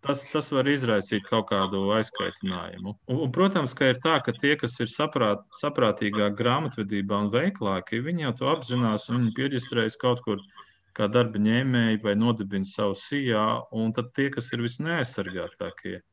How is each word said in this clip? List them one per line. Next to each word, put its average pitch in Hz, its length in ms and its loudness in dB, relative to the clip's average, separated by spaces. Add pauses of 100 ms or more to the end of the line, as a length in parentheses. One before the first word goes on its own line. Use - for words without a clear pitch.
tas, 139 240 -2
tas 151 240 -4
var 135 160 2
izraisīt 113 580 2
kaut 110 220 0
kādu 98 380 0 (100)
aizkaitinājumu. 92 960 -4 (140)
Un, 127 160 0
un, 131 80 -2
protams, 180 440 2
ka 135 160 6
ir 127 100 0
tā, 160 180 4
ka 123 160 -2
tie, 143 240 4
kas - 220 -4
ir 113 100 -2
saprāt-, 123 540 0 (100)
saprātīgāk 107 840 2
grāmatvedībā 107 880 0
un 101 80 -2
veiklāki, 117 720 -2
viņi 160 220 -4
jau 120 100 -2
to 131 160 -2
apzinās, 123 560 0
un 123 140 0
viņi 113 140 0
pieģistrējas 120 640 -2
kaut 123 240 0
kur 101 180 -2 (540)
kā 107 120 0
darba 110 320 2
ņēmēji 113 640 4
vai 104 140 2
nodibina 104 520 0
savu 101 280 -2
sijā, 120 500 0 (260)
un 113 200 0
tad 120 220 -4
tie, 139 160 0
kas - 220 -6
ir 120 120 -2
visneaizsargātākie 98 1400 -6 (120)